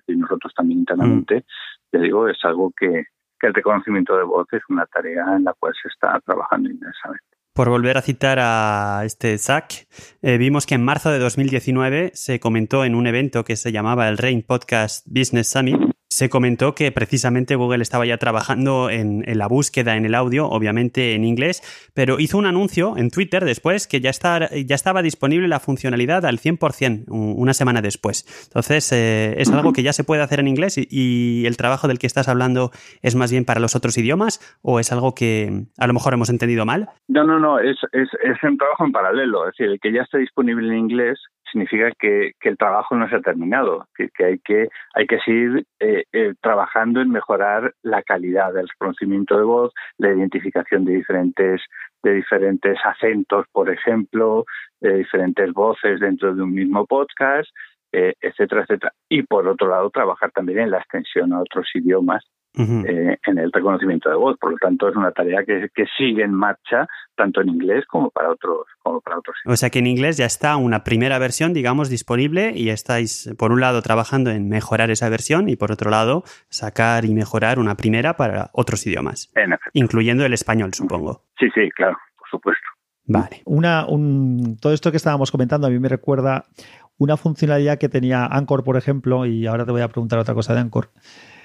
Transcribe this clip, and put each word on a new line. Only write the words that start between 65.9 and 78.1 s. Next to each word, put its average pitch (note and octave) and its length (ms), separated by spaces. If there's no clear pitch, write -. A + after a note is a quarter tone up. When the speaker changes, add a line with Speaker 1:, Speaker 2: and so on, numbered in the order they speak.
Speaker 1:
sigue A#2 240
en G2+ 100
marcha, G#2 540
tanto G2 280
en F#2+ 80
inglés F#2 360
como D3 240
para E2 200
otros, E2 340
como E2 200
para E2+ 160
otros - 260
idiomas. A#2+ 140
Speaker 2:
O - 20
sea B2+ 80
que B2+ 120
en B2 60
inglés C3+ 300
ya C3+ 80
está D3 320
una A#2 260
primera B2+ 360
versión, C3 340
digamos, C3+ 380
disponible D3 640
y A2 140
estáis, A2+ 640
por A2+ 160
un B2 80
lado, B2 220
trabajando A2+ 480
en G2+ 180
mejorar A2 420
esa A2+ 200
versión D#3+ 400
y, - 60
por G#2 140
otro G#2+ 200
lado, A2+ 320
sacar A#2 560
y A2 80
mejorar A2 460
una G#2 180
primera A#2 400